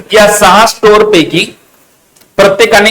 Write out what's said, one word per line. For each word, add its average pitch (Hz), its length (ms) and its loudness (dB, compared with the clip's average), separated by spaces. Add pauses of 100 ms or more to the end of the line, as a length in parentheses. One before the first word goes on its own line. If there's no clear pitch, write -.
(140)
या 208 180 2
सहा 202 360 2
स्टोअर 214 440 0
पैकी 170 320 -2 (960)
प्रत्येकाने 208 520 0